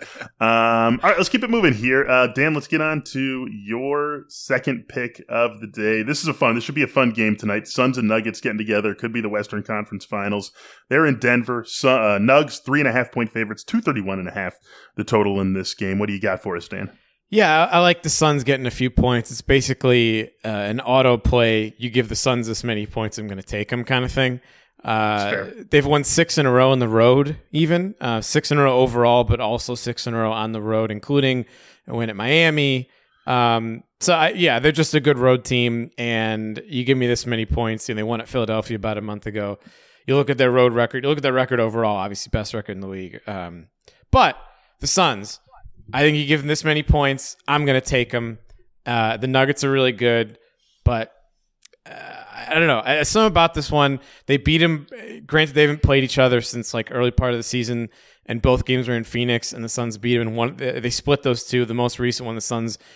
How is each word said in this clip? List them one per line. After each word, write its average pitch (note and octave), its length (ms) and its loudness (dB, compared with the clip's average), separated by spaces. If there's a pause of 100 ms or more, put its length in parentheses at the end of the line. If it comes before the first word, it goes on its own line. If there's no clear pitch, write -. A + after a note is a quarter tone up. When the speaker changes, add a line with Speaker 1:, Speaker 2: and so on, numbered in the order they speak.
(400)
Speaker 1:
Um, A2+ 600 2
all F3+ 80 4
right, F3+ 80 2
let's F#3 120 0
keep B3 140 0
it A#3+ 60 -4
moving G#3 240 4
here. B2+ 340 0
Uh, B2+ 200 4
Dan, C#3 260 0
let's D3 140 -6
get D#3+ 140 -2
on D#3 240 -2
to C3 440 -6
your C3 760 -6
second B2+ 640 -4
pick - 400 -8
of A#2 320 -2
the A2 60 -12
day. G#2+ 360 0
This C#3+ 180 -4
is E3 60 -4
a C#3+ 60 -2
fun, A#2 220 2
this A#2 100 -2
should C#3 100 -8
be D3 80 2
a A#2+ 40 0
fun B2 240 2
game G#2+ 240 0
tonight. G#2 320 -4
Suns B2+ 300 0
and A2+ 100 0
Nuggets A2 340 -2
getting A2+ 160 -4
together. G#2+ 360 0
Could A2+ 180 -6
be A#2 100 -4
the G#2+ 80 -4
Western G#2 340 -4
Conference G#2 420 -8
Finals. G2+ 460 -6 (380)
They're D#3 160 4
in C#3 120 2
Denver. A#2+ 480 0
Su-, - 240 -2
uh, A2 300 2
Nugs, C3+ 440 2
three C#3 180 0
and C#3 80 2
a A2+ 40 -2
half B2 180 -2
point A#2 200 -2
favorites, A2 320 -6
two A3+ 180 -2
thirty-one G2 380 -2
and F2+ 80 -8
a - 60 -12
half F#2+ 220 -6 (400)
the G#2+ 80 -4
total G2+ 380 2
in F#2+ 120 0
this F#2+ 200 -4
game. G2 240 -4
What G#2 100 -2
do G2+ 60 -4
you G2 80 -6
got F#2+ 200 -2
for F#2+ 140 -6
us, F2 120 -10
Dan? G2 240 -12 (400)
Speaker 2:
Yeah, E3+ 340 4
I, F3+ 100 -2
I F3 40 6
like F3 220 4
the D#3+ 80 -6
Suns D3 340 2
getting C3 220 0
a A#2+ 60 -2
few B2+ 180 -2
points. A#2+ 400 0
It's - 140 -10
basically, B2 880 2 (120)
uh, A2 40 -6
an G#2+ 320 -4
auto B2+ 380 4
play. A2+ 600 2
You A#2+ 140 -8
give A2+ 180 0
the G#2+ 60 -4
Suns A#2+ 320 0
this A2+ 160 -6
many G#2+ 240 -4
points, A2 300 -6
I'm G#2+ 100 -10
gonna F#2+ 160 -10
take G#2 280 -8
'em A#2+ 120 -4
kind B2+ 200 -2
of B2+ 80 -6
thing. B2+ 280 -2 (440)
Uh, G#2+ 340 0
Speaker 1:
That's G2+ 140 -2
fair. G2+ 380 -8
Speaker 2:
they've C#3+ 160 4
won C#3+ 200 2
six - 320 0
in D3 100 2
a B2+ 40 4
row C3 200 6
on C3 80 4
the A#2+ 80 0
road, B2+ 500 4 (140)
even. F3 500 0
Uh, A#2 200 -4
six - 280 -2
in D3 80 2
a C#3+ 60 4
row B2+ 160 4
overall, A#2+ 460 4
but A#2 160 0
also A#2 340 -4
six - 320 -8
in A#2 80 -6
a - 20 -2
row A2 140 0
on A2 220 -4
the A2 80 -8
road, A2 280 -2
including C3 560 0 (400)
a - 100 -10
win A#2 140 -4
at G#2 60 -10
Miami. C#3 720 2 (380)
Um, A#2 560 0 (160)
so, F3 160 2
I, D#3+ 140 2
yeah, D#3+ 300 2
they're D3+ 120 4
just D3+ 240 0
a D3+ 60 4
good C3+ 180 2
road B2+ 240 4
team, A#2+ 540 -2
and A2 680 -4
you C3+ 200 -6
give C3 120 4
me B2 100 2
this A#2+ 200 0
many A2+ 180 -2
points, A2 440 -4
and G#2+ 100 -4
they G#2+ 40 -4
won A2+ 180 -4
at A#2 80 -14
Philadelphia A2 460 -2
about G#2+ 220 -6
a G#2 40 -8
month G#2+ 260 -10
ago. G2+ 320 -6 (480)
You C3 80 2
look C#3 140 0
at C3+ 80 0
their B2+ 120 4
road B2 240 4
record. A#2+ 300 -2
You C#3 60 0
look D3 80 0
at C#3 60 -10
their C3+ 100 0
record B2+ 260 0
overall, A2+ 380 0
obviously G2 340 -8
best G#2+ 220 -4
record G#2+ 180 -8
in F#2+ 80 -10
the G2 80 -12
league. F#2+ 400 -12
Um, F2 400 -12 (440)
but G#3 260 4 (420)
the C#3 80 -6
Suns, B2 540 0 (500)
I C3+ 120 0
think D3+ 140 4
you D3 80 -2
give D3 140 2
them C#3 80 -6
this D3+ 160 -2
many D3+ 200 0
points, C#3 520 0 (140)
I'm D3 160 2
gonna C3 160 2
take B2 320 -2
'em. A#2 260 -6 (460)
Uh, A2+ 320 0
the A#2 100 -4
Nuggets C3+ 380 2
are C3+ 60 2
really C3 200 2
good, A#2 460 0 (480)
but, A#2 260 0 (720)
uh, - 60 -18 (560)
I B3 60 -4
don't E3 140 4
know. B2 160 2
I, D3 200 0
something A3 240 4
about E3 260 4
this D3 180 -6
one. C#3+ 280 2 (260)
They C#3 120 2
beat D#3 240 2
'em. D#3 260 0 (400)
Granted, D#3 260 2
they D3 100 4
haven't D3 200 2
played C#3 200 6
each C3 140 -2
other B2 240 4
since, A#2 320 -8
like, A2+ 180 -6
early B2 200 0
part B2 220 -2
of A#2 60 -4
the A#2 40 -8
season, A#2 460 -4 (360)
and A2+ 160 -6
both B2+ 240 2
games B2+ 220 -2
were B2 80 -2
in A#2 80 -4
Phoenix, A#2+ 480 -2
and A#2 120 -10
the A2+ 60 -8
Suns A#2 280 -6
beat A#2+ 180 0
'em A#2 140 0
in A2 60 -6
one. A#2+ 200 -2
They, B2+ 240 -6
they A#2+ 100 -4
split C#3 340 0
those B2 200 0
two. B2 220 0
The A2 80 -6
most A#2+ 260 -2
recent B2 260 -2
one, A2+ 100 -8
the A2 60 -8
Suns A#2 360 -6 (180)